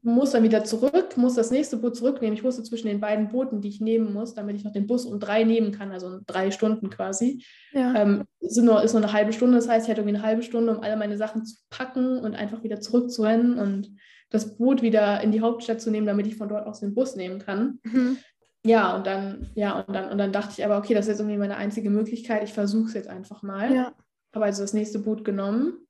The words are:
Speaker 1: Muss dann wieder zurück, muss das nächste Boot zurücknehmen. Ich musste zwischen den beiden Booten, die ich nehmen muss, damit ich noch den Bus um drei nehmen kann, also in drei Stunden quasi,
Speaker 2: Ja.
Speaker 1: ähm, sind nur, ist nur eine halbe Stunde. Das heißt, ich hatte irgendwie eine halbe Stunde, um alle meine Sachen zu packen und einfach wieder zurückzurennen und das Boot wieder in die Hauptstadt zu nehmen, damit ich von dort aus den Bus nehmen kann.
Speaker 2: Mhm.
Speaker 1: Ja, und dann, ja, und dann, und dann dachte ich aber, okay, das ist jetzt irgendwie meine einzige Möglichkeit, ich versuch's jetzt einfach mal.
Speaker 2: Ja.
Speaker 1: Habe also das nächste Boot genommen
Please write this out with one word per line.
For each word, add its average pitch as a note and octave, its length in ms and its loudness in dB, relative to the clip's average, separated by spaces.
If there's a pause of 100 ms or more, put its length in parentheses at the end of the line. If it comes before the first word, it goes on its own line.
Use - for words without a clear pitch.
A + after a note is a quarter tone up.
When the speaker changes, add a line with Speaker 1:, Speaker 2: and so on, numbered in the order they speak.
Speaker 1:
Muss A#3+ 300 4
dann A3+ 120 4
wieder A3 200 4
zurück, C#4+ 520 0
muss B3 200 4
das A#3 160 2
nächste C4+ 260 0
Boot A#3 180 -2
zurücknehmen. A#3 400 0
Ich A3 80 -10
musste B3 200 -2
zwischen A3+ 240 -8
den G#3 120 -2
beiden G#3 300 -2
Booten, B3 320 -2
die G3+ 80 -6
ich G3+ 120 -10
nehmen A3 320 2
muss, A3+ 200 -6
damit G3+ 220 -8
ich G3+ 80 -10
noch G#3 100 -8
den G3+ 140 -2
Bus B3 180 0
um G3+ 140 -8
drei G#3 240 2
nehmen A3+ 280 4
kann, G3+ 200 -10
also F#3 160 -10
in F#3 180 -12
drei F#3+ 260 0
Stunden G#3+ 380 0
quasi, G3+ 540 -2 (280)
Speaker 2:
Ja. B3+ 240 2
Speaker 1:
ähm, G3+ 280 4 (180)
sind A3+ 240 4
nur, G#3+ 180 8
ist A3 100 4
nur A3 100 4
eine G#3 100 0
halbe G#3+ 200 4
Stunde. B3 240 6
Das A#3 120 4
heißt, A3+ 160 2
ich A3+ 60 -2
hatte G#3+ 100 0
irgendwie G#3 160 0
eine G#3+ 80 -4
halbe A3 180 2
Stunde, A#3 320 0
um A3 80 -8
alle G#3+ 140 -2
meine G#3 200 -4
Sachen G#3+ 280 -4
zu - 100 -16 (140)
packen B3+ 500 -2
und G#3+ 160 -4
einfach G#3 280 -6
wieder G#3+ 180 -6
zurückzurennen A#3+ 800 2
und G3+ 320 -2 (380)
das - 280 -4
Boot B3 240 4
wieder G#3+ 400 4
in G#3+ 100 2
die A3 100 2
Hauptstadt A3+ 400 -2
zu A3+ 100 -2
nehmen, G#3+ 160 0
damit G3+ 200 0
ich A3 100 -8
von G#3 120 -8
dort G#3 160 -6
aus G#3+ 140 -14
den G3+ 160 -6
Bus C4 200 0
nehmen F#3 240 -8
kann. G3+ 440 -4
Speaker 2:
Mhm. B3 340 0 (480)
Speaker 1:
Ja, G#3 300 4
und G3 100 -4
dann, G3 500 -6
ja, G3 260 -2
und G3 120 -8
dann, F#3+ 160 -4
und G3+ 80 -4
dann G3 140 0
dachte G3+ 260 -2
ich - 60 -4
aber, G#3 140 2
okay, G#3 160 0
das G3+ 120 2
ist A3 40 -2
jetzt G#3 100 -2
irgendwie G#3 180 -2
meine G3+ 200 -2
einzige G#3 320 -4
Möglichkeit, G#3+ 540 -2
ich G#3 100 -10
versuch's A3 400 0
jetzt - 160 -10
einfach F#3+ 340 -16
mal. G3+ 320 -2
Speaker 2:
Ja. B3+ 180 0 (400)
Speaker 1:
Habe G#3+ 120 0
also G3+ 180 -2
das G3+ 100 -4
nächste G#3+ 260 -2
Boot G#3+ 260 -4
genommen G#3 640 -2